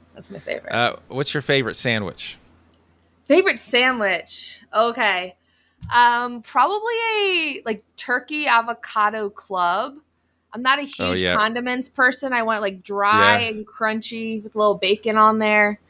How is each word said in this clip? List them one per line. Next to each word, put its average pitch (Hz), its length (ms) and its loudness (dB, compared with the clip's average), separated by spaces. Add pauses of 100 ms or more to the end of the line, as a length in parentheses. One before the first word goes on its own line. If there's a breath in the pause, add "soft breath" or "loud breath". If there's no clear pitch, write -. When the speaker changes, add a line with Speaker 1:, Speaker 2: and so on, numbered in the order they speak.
(140)
Speaker 1:
That's - 160 -20
my - 80 -16
favorite. - 340 -10
Speaker 2:
Uh, 117 240 0 (120)
what's 139 260 -6
your 147 80 -4
favorite 131 340 0
sandwich? 110 640 -6 (880)
Speaker 1:
Favorite 330 340 4
sandwich? 240 1000 -2 (140)
Okay. 208 640 0 (580)
Um, 240 480 4
probably 415 520 0 (260)
a, 339 440 -2
like, 214 200 -6 (120)
turkey 294 500 -4
avocado 220 840 0
club. 196 640 -2 (560)
I'm 233 100 -12
not 269 160 2
a 285 40 -6 (160)
Speaker 2:
Oh, - 120 0
Speaker 1:
huge - 120 0
Speaker 2:
yeah. 180 140 2
Speaker 1:
condiments 240 520 -2
person. 262 440 0
I 240 100 0
want 220 160 -2
it, 214 40 -4
like, 196 200 -6
dry 220 580 4
Speaker 2:
Yeah. 226 80 -2
Speaker 1:
and 214 180 -10
crunchy 220 760 -6
with 214 120 -18
a 220 40 -4
little 208 180 4
bacon 208 400 0
on 220 220 6
there. 214 520 2